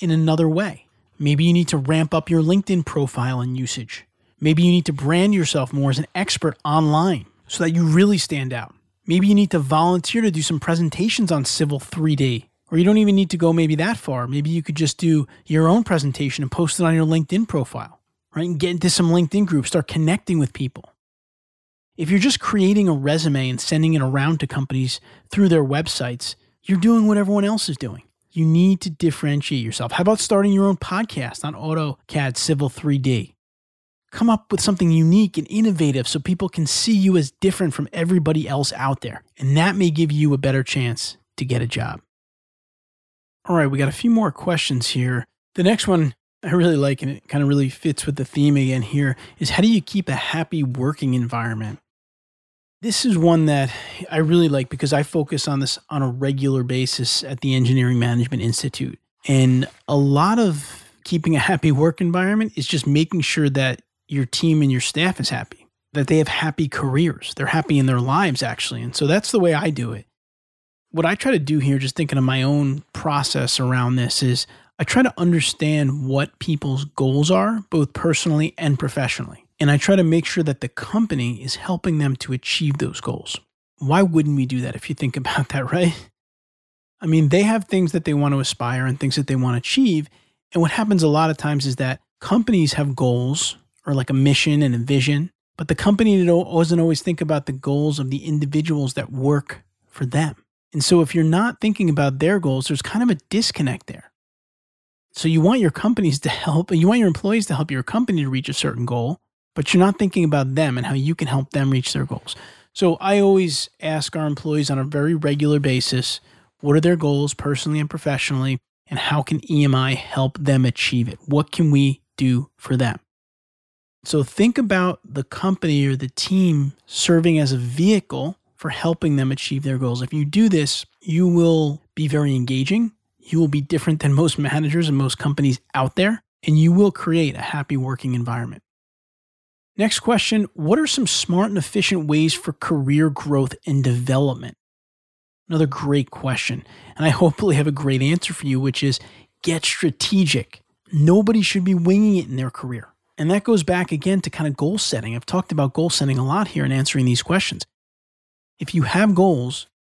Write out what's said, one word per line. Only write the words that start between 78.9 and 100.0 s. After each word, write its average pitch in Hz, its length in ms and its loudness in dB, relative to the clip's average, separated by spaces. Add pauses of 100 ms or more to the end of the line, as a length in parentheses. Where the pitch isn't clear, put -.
And 147 100 2
I 143 60 6
try 190 220 4
to 180 80 4
make 165 200 2
sure - 200 -2
that 147 160 -4
the 151 80 -6
company 131 720 -4
is 131 120 -8
helping 175 420 -4
them 143 200 0
to - 140 -10
achieve 143 460 -2
those - 240 -6
goals. - 360 -8 (420)
Why 156 240 2
wouldn't 156 340 2
we 131 80 0
do 127 160 -4
that 120 140 -8
if - 120 -14
you - 80 -6
think 135 220 -4
about 135 320 -4
that, 139 220 -4
<laughs> - 20 -4
right? 175 200 2 (1080)
I 175 60 -6
mean, 160 200 4
they 175 160 4
have 220 220 0
things 185 260 0
that 165 140 -4
they 156 80 -2
want 143 200 0
to 139 60 0
aspire 127 460 -4
and 131 120 -2
things 135 200 -2
that 139 100 -2
they 135 80 -2
want 127 200 0
to - 20 0
achieve. 160 500 0 (460)
And 175 80 2
what 165 100 2
happens 208 320 2
a 156 60 4
lot 156 200 2
of 156 60 -2
times 147 300 -2
is 131 100 -4
that 131 240 -4 (220)
companies 202 520 2
have 143 220 -2
goals 123 640 -2 (280)
or, 143 80 -2
like, 135 160 -2
a 135 40 0
mission 143 500 2
and 131 100 2
a 120 60 -2
vision, 139 500 0 (280)
but 160 100 -10
the 165 80 0
company 208 480 4
do-, 175 220 4
doesn't 170 340 2
always 165 220 2
think 170 180 -4
about 151 280 -2
the 151 40 -6
goals 143 480 -2
of 131 100 -4
the 135 160 -6
individuals 151 680 -2
that 135 180 -8
work 143 500 -2 (260)
for - 180 -8